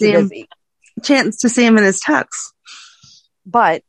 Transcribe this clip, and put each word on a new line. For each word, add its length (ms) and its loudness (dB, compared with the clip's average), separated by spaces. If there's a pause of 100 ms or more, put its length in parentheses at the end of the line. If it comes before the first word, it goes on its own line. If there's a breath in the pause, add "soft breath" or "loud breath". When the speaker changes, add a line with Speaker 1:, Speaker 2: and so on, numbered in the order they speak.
Speaker 1:
see 80 2
Speaker 2:
too 60 4
Speaker 1:
him, 100 0
Speaker 2:
busy. 200 -14 (540)
Speaker 1:
chance 380 -2
to 80 0
see 160 0
him 140 4
in 60 4
his 160 0
tux. 260 -2 (1200 loud breath)
Speaker 2:
But 420 -2